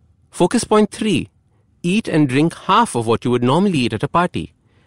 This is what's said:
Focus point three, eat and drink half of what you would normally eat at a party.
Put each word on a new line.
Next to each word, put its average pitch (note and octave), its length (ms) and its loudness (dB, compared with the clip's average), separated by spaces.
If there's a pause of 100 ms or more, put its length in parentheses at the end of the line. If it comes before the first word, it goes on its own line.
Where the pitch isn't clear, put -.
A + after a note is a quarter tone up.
(300)
Focus - 340 0
point G#3+ 260 2
three, E3 380 -4 (540)
eat F#3+ 260 -2
and D3+ 200 2
drink C#3+ 280 0
half G#3+ 400 0
of A#2 100 -4
what A2+ 180 0
you B2+ 60 -2
would A#2+ 140 0
normally E3 340 2
eat A#2 140 -2
at G#2+ 100 -6
a C#3+ 60 -4
party. E3+ 460 -4 (320)